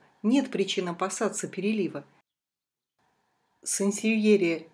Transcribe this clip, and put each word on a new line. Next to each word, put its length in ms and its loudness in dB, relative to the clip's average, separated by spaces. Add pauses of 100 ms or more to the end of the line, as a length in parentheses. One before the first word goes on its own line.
(220)
нет 280 2
причин 380 -2
опасаться 600 -4
перелива. 560 -2 (1600)
Сансевьерия 1120 2